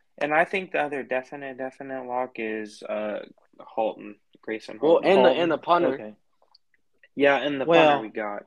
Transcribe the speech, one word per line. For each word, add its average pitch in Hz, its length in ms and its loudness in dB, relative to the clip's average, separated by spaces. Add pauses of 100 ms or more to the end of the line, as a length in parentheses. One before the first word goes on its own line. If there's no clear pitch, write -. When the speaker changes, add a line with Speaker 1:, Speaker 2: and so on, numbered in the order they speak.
(180)
Speaker 1:
And 147 160 -2
I 165 120 2
think 190 260 -6
the 160 100 -2
other 143 220 -4
definite, 127 560 -8
definite 131 480 -10
lock 123 320 -4
is, 110 420 -8
uh, 107 380 -6 (400)
Holton, 104 560 -6 (260)
Grayson 110 400 -12
Speaker 2:
Well, 156 120 4
Speaker 1:
Holton. 156 180 2
Speaker 2:
and 196 80 8
the, - 40 6
Speaker 3:
Holton? 131 200 4
Speaker 2:
and 170 80 0
the 143 80 0
punter. 170 340 2
Speaker 3:
Okay. 107 200 -10 (1000)
Speaker 1:
Yeah, 139 220 4
and 139 240 -2
the 127 40 -2
Speaker 3:
Well, 160 240 6
Speaker 1:
punter 143 120 2
we 107 80 -10
got. 104 380 -8